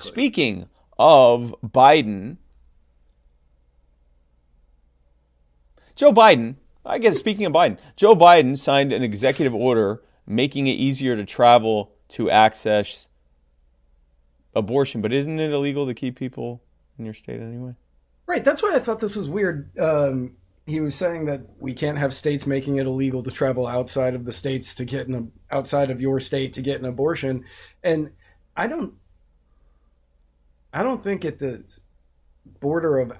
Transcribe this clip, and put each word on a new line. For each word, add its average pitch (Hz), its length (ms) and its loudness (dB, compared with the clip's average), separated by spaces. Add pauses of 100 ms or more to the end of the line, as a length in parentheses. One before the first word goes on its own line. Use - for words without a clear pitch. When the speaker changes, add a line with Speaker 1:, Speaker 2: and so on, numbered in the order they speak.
(100)
Speaker 1:
speaking 139 580 -4 (300)
of 123 560 6 (100)
Biden, 127 720 2 (3500)
Joe 285 180 6
Biden, 147 440 6 (260)
I - 160 -6
guess, 220 200 2
speaking 208 260 -4
of 160 80 -2
Biden, 147 260 2 (180)
Joe 208 200 8
Biden 160 400 8
signed 139 360 0
an 113 100 -2
executive 123 520 -2
order 110 480 0 (240)
making 135 400 -2
it 131 60 0
easier 131 420 -2
to 101 120 -6
travel 113 680 4 (160)
to 104 220 -4
access 107 800 2 (1500)
abortion. 117 480 -2
But 107 100 -4
isn't 147 260 -4
it 156 140 -4
illegal 143 340 -4
to 127 60 -8
keep 123 260 -10
people 120 440 -12 (360)
in 117 60 -14
your 110 80 -12
state 117 280 -14
anyway? 120 340 -14 (520)
Speaker 2:
Right. 339 160 -6
That's 277 200 -2
why 403 120 -2
I 262 40 2
thought 233 220 -6
this 208 140 -6
was 180 140 -8
weird. 165 500 -6
Um, 143 580 -2 (280)
he 156 160 -6
was 147 140 -6
saying 170 320 -6
that 139 160 -8 (160)
we 127 160 -10
can't 147 240 -6
have 143 160 -2
states 147 320 -4
making 139 300 -4
it 135 100 -2
illegal 131 380 -4
to 120 60 -8
travel 127 360 -4
outside 127 480 -4
of 123 100 -10
the 120 80 -10
states 131 440 -8
to 127 100 -8
get 127 200 -8
an, 120 260 -8 (180)
outside 139 400 -2
of 123 100 -8
your 135 180 -2
state 131 360 -6
to 135 80 -12
get 131 180 -6
an 127 60 -10
abortion. 135 580 -4 (380)
And 160 300 -4 (440)
I 180 120 -4
don't, 294 260 -10 (1800)
I 151 100 -6
don't 254 220 -4
think 196 220 -6
at - 140 -8
the 123 240 -8 (960)
border 156 380 0
of 120 220 -4